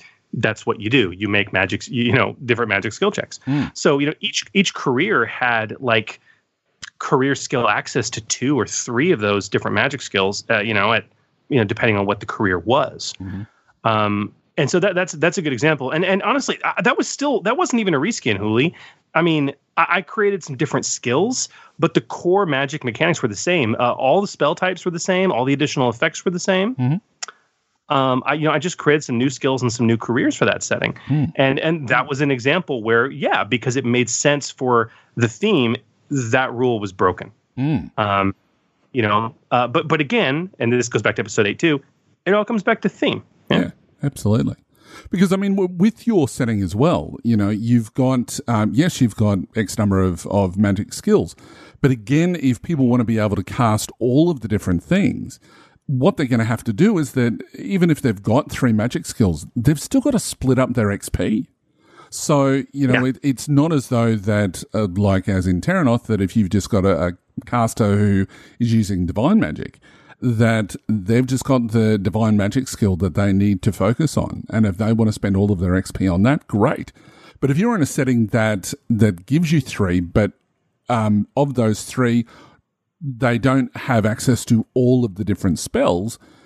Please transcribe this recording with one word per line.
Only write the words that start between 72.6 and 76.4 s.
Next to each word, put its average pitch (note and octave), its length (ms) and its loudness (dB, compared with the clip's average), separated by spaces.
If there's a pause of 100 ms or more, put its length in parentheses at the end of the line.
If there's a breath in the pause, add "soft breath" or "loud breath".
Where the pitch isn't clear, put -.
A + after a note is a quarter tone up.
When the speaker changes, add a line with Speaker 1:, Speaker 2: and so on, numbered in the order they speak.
Speaker 2:
skill G2 280 0
that E2+ 180 0
they G2+ 180 2
need G2 300 2
to G2+ 100 2
focus A#2+ 440 0
on. - 340 -4
And A2 160 2
if F2+ 120 -2
they A2 140 0
wanna A2 200 2
spend G2 240 -2
all G2+ 140 2
of F#2+ 80 0
their F2+ 160 0
X F#2 160 -2
P F#2+ 160 -2
on F#2 160 2
that, C#3 240 2